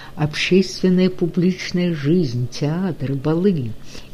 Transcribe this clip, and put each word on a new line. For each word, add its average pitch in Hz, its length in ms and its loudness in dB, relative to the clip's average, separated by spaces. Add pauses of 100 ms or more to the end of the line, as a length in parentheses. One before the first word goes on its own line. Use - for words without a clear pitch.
(160)
общественная 185 960 2
публичная 180 840 0
жизнь, 139 540 0
театры, 147 680 -2
балы 156 580 0 (400)